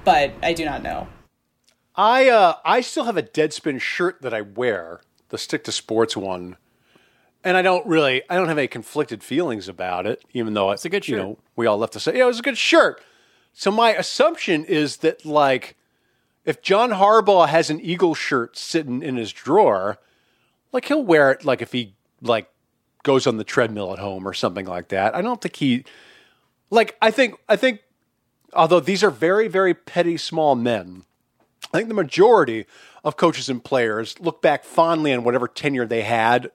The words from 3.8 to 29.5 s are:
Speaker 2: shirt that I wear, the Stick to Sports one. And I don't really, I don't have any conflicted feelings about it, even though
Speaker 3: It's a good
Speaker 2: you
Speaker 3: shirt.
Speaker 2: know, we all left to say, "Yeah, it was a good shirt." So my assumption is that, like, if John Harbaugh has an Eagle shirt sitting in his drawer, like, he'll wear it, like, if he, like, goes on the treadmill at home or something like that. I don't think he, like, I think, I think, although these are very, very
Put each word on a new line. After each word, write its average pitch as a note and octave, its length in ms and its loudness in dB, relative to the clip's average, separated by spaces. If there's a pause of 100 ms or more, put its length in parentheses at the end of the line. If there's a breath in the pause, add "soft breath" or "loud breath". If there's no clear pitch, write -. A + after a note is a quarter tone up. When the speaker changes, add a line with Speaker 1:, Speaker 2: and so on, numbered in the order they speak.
Speaker 2:
shirt - 400 -4
that B2+ 100 -8
I A2 100 -6
wear, G2+ 600 -6 (280)
the A2 100 -10
Stick - 240 -6
to - 80 -10
Sports A2 440 -2
one. F2+ 420 -8 (840)
And F#3 140 0
I F3+ 60 2
don't F3+ 240 2
really, C#3+ 420 0
I F3+ 60 -4
don't F#3 140 0
have D3+ 100 -2
any C3 80 -2
conflicted A#2+ 560 -8
feelings B2+ 440 -4
about F2+ 380 -6
it, - 260 -6
even A2+ 220 -4
though G2 160 0
Speaker 3:
It's G2+ 160 -4
a F3+ 40 -8
good F#3+ 180 -4
Speaker 2:
you C3+ 80 -4
Speaker 3:
shirt. G2 100 -4
Speaker 2:
know, G#2 140 -14 (160)
we A#2 100 -2
all G#2 140 2
left A2 140 -4
to A2+ 60 -12
say, - 180 -2
"Yeah, B3+ 80 4
it - 20 4
was A#3+ 100 -2
a A#3+ 60 -12
good C4 120 -2
shirt." A#3+ 460 2 (500 soft breath)
So - 200 -4
my A3+ 240 2
assumption G3 680 0
is D3+ 340 -2
that, D#3+ 280 -4
like, C#3+ 500 0 (680)
if - 160 -4
John A3+ 300 2
Harbaugh G3+ 560 6
has D3+ 240 2
an D#3 100 -4
Eagle F3 320 0
shirt - 440 -4
sitting D3 440 -4
in C#3+ 140 -6
his A2 180 -6
drawer, A2+ 640 2 (720)
like, B3 140 -4
he'll D4 180 -2
wear D3+ 280 4
it, C3+ 140 -4
like, B2 180 0
if - 80 -12
he, A#2 240 -6 (260)
like, A#2 260 -2 (540)
goes C3+ 240 2
on A#2 120 0
the G#2+ 60 -8
treadmill G#2 480 -2
at F#2+ 60 -10
home F#2+ 300 -10
or F#2+ 80 -10
something F#2+ 320 -6
like F2+ 220 -10
that. G2+ 260 -2
I F3+ 80 -4
don't A#3+ 180 -6
think - 140 -10
he, C3 280 -2 (840 soft breath)
like, A3 320 0
I A3 80 4
think, A3+ 300 0 (100)
I G#3+ 60 6
think, A#3 240 -2 (720)
although E3+ 280 4
these F#3 220 -2
are G3+ 60 4
very, F3+ 380 0
very F#3 260 2